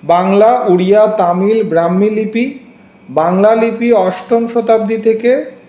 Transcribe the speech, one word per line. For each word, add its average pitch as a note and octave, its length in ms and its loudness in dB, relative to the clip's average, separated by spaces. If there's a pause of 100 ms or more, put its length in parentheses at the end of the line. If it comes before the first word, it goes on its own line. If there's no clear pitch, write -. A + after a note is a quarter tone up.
বাংলা, G3 640 2
উড়িয়া, F#3+ 380 2
তামিল, G#3 560 0
ব্রাহ্মী F3+ 480 0
লিপি। A3+ 480 -4 (520)
বাংলা F3+ 440 2
লিপি A#3 380 0
অষ্টম G#3+ 540 -2
শতাব্দী A3+ 500 -2
থেকে A3+ 480 0 (240)